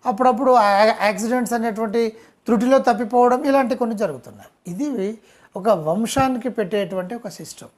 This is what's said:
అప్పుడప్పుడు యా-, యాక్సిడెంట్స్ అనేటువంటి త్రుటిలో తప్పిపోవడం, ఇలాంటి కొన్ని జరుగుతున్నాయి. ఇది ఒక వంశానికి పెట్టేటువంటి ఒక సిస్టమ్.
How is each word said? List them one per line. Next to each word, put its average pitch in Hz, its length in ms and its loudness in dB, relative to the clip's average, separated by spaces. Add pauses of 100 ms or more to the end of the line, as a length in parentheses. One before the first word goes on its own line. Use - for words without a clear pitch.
అప్పుడప్పుడు 247 460 2
యా-, 214 500 4
యాక్సిడెంట్స్ 220 520 0
అనేటువంటి 226 560 -2 (360)
త్రుటిలో 247 320 2
తప్పిపోవడం, 247 680 2
ఇలాంటి 269 320 2
కొన్ని 226 200 -4
జరుగుతున్నాయి. 135 760 -10
ఇది 220 480 -6 (360)
ఒక 202 140 -4
వంశానికి 220 800 -2
పెట్టేటువంటి 190 680 -6
ఒక 233 120 -14
సిస్టమ్. - 500 -18